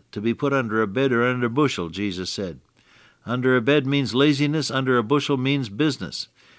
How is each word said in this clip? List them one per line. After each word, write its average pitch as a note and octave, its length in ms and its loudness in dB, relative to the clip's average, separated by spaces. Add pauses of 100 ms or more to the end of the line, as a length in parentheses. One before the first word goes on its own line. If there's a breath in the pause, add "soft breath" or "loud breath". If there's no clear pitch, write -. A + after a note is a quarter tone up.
(120)
to G2+ 100 -8
be A#2 120 0
put C#3 200 -2
under A2+ 280 0
a G#2+ 60 0
bed B2+ 240 0
or A#2 120 2
under B2 240 0
a - 20 -4
bushel," A#2 400 0
Jesus F#2 400 -4
said. F2 300 -8 (640 soft breath)
Under B2+ 300 2
a B2 60 4
bed C3+ 260 2
means C#3 260 0
laziness, C#3+ 560 2
under C3 280 0
a A#2 60 2
bushel C#3 340 0
means C3 320 -2
business. A#2 580 -4 (320 soft breath)